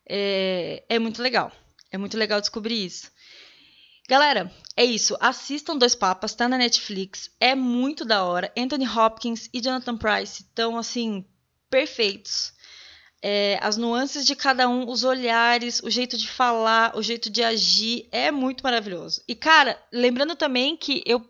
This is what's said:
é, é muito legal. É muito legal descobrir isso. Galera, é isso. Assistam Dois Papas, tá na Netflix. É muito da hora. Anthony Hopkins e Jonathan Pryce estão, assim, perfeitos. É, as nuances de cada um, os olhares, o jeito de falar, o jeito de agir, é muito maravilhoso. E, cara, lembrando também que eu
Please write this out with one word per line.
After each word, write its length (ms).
é, 840
é 80
muito 240
legal. 280
É 60
muito 220
legal 200
descobrir 460
isso. 260
Galera, 420
é 80
isso. 360
Assistam 560
Dois 180
Papas, 400
tá 140
na 100
Netflix. 800
É 160
muito 500
da 200
hora. 340
Anthony 260
Hopkins 680
e 80
Jonathan 360
Pryce 460
estão, 340
assim, 480
perfeitos. 840
É, 400
as 140
nuances 500
de 80
cada 340
um, 220
os 140
olhares, 800
o 40
jeito 300
de 100
falar, 680
o 60
jeito 280
de 140
agir, 680
é 220
muito 320
maravilhoso. 640
E, 80
cara, 440
lembrando 420
também 420
que 300
eu 240